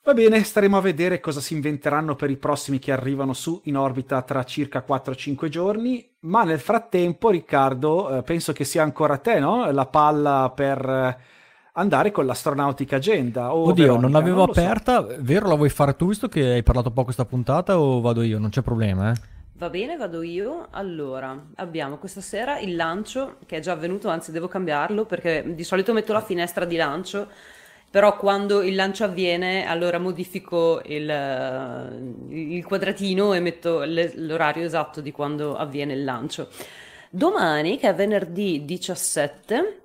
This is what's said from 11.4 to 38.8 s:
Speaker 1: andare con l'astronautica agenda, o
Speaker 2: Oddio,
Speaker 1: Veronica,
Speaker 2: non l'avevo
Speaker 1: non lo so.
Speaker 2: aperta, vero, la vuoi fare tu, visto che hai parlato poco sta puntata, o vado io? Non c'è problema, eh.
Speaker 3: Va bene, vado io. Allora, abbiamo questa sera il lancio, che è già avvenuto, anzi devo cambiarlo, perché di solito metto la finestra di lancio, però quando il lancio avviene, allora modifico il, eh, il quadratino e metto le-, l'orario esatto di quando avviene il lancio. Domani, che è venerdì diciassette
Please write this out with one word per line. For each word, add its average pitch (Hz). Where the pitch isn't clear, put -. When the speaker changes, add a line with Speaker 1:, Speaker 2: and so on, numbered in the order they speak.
Speaker 1:
andare 180
con 151
l'astronautica 139
agenda, 135
o 165
Speaker 2:
Oddio, 180
Speaker 1:
Veronica, 131
Speaker 2:
non 131
l'avevo 170
Speaker 1:
non 180
lo -
so. 180
Speaker 2:
aperta, 214
vero, 151
la 160
vuoi 147
fare 139
tu, 170
visto 214
che 127
hai 120
parlato 120
poco 123
sta 120
puntata, 143
o 135
vado 117
io? 110
Non 107
c'è 127
problema, 107
eh. 120
Speaker 3:
Va 170
bene, 240
vado 170
io. 202
Allora, 139
abbiamo 156
questa 190
sera 247
il 185
lancio, 196
che 160
è -
già 170
avvenuto, 180
anzi 165
devo 165
cambiarlo, 180
perché 170
di 160
solito 190
metto 214
la 214
finestra 175
di 170
lancio, 180
però 202
quando 202
il 185
lancio 196
avviene, 180
allora 175
modifico 175
il, 151
eh, 131
il 170
quadratino 190
e 180
metto 170
le-, 165
l'orario 160
esatto 156
di 143
quando 147
avviene 143
il 139
lancio. 131
Domani, 185
che 214
è 175
venerdì 185
diciassette 180